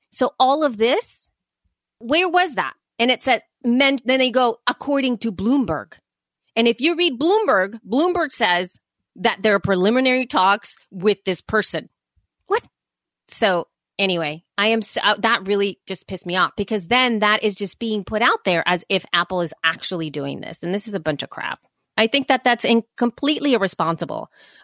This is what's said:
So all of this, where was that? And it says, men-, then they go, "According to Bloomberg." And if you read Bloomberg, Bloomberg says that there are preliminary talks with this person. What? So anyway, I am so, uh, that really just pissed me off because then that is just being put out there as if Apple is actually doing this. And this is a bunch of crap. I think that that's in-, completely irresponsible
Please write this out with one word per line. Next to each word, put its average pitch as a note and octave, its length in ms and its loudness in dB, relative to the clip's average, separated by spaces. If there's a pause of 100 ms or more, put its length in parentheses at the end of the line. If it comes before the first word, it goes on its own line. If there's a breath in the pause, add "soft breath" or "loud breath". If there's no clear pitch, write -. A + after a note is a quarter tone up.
(100)
So - 280 -2
all C#4 260 2
of B3+ 120 0
this, B3 540 -2 (680)
where D#4 300 2
was E4+ 280 2
that? D#3 180 -4 (240)
And A#3 120 4
it A#3 120 0
says, A#3 180 2 (240)
men-, C4 400 2
then B3+ 140 2
they B3+ 120 2
go, A#3+ 360 2
"According C4+ 520 0
to A3+ 140 -4
Bloomberg." F#3+ 640 -2 (640)
And A3+ 100 2
if A#3 140 0
you D#4 160 2
read D4 240 -2
Bloomberg, C4+ 580 2 (100)
Bloomberg D#4+ 440 0
says F3+ 480 0 (340)
that F#3 280 -2
there G#3+ 120 4
are G3 60 2
preliminary B3 680 2
talks G3 500 0 (140)
with G3 340 0
this F#3 160 -2
person. - 480 -4 (600)
What? A4+ 180 -2 (600)
So F3+ 400 -2 (280)
anyway, E3+ 480 -2 (120)
I G#3 120 2
am A3+ 140 2
so, - 200 -6
uh, G3+ 180 4
that A3 260 0
really G3+ 400 0
just - 220 -12
pissed - 180 -10
me F3 80 -4
off F3+ 220 2
because G3+ 320 -4
then A#3+ 320 2
that G#3 240 2
is G#3 100 0
just G3 240 -8
being G#3+ 260 -4
put G#3+ 180 -4
out D#4+ 220 2
there F3 220 0
as F3 220 -2
if F#3+ 240 0
Apple F3+ 300 0
is E3 100 -6 (100)
actually E3 480 -8
doing C#3 300 -8
this. - 240 -14
And F3 100 -4
this G3+ 140 -8
is G#3 60 -8
a F#3+ 60 -4
bunch D3+ 220 -4
of - 80 -12
crap. - 300 -10 (360)
I A3+ 120 2
think C4+ 180 0
that B3+ 160 2
that's A#3+ 220 0
in-, A#3 180 2 (140)
completely C#4 580 0
irresponsible E3+ 720 -2 (360 soft breath)